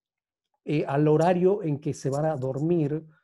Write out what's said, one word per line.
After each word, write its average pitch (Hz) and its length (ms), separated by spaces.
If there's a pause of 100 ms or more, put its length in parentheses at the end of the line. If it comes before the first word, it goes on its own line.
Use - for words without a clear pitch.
(640)
eh, 147 220
al 147 220
horario 180 540
en 147 180
que 143 120
se - 160
van 143 180
a 156 100
dormir 151 680 (200)